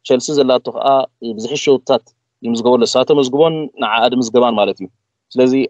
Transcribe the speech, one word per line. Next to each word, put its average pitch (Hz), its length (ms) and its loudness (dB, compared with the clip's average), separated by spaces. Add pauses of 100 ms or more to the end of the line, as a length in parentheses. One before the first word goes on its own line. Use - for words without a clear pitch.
ቸልሲ 127 320 -2
ዘላቶ 127 360 0
ከዓ - 160 -4 (440)
ብዙሕ 110 260 -10
ሸውትታት 131 460 0 (400)
ይምዝገበሉ። 117 400 0
እሳ 110 120 0 (100)
ተመዝግቦን 147 500 2 (220)
ንዓኣ 113 300 -2
ድምዝገባን 123 480 0
ማለት 101 220 0
እዩ። 92 100 -12 (440)
ስለዚ 127 220 2 (160)